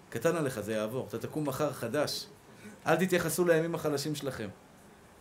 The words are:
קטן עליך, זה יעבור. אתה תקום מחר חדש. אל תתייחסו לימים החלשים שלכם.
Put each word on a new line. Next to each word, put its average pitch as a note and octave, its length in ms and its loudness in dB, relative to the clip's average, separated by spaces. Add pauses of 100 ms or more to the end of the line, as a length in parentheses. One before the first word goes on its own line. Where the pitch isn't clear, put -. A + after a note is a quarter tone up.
(140)
קטן E3 220 2
עליך, B2 240 -2
זה G2+ 120 -4
יעבור. A2 360 -2
אתה A#2 100 -4
תקום D3 300 -4
מחר C#3+ 240 0
חדש. B2+ 540 -2 (600)
אל D#3+ 100 6
תתייחסו F3 480 4
לימים E3 300 4
החלשים D3+ 400 0
שלכם. B2+ 340 -6 (720)